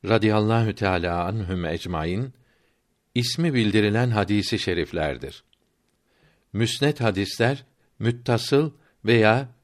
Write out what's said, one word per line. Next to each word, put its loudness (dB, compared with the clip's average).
radıyallahu 2
teâlâ -2
anhüm -4
ecmaîn -4
ismi -2
bildirilen 2
hadis-i 0
şeriflerdir. -4
Müsned -2
hadisler -2
müttasıl 0
veya 4